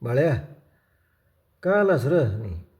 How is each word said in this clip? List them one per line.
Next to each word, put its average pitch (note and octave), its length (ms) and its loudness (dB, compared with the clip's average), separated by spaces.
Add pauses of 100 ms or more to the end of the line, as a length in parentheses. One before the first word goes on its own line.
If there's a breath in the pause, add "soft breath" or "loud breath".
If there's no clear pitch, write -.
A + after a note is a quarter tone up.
"बाळ्या, C3 340 0 (1300)
का G3 180 2
आलास F3 260 2
र?" C3+ 320 0
नाही. F#2 240 -8 (180)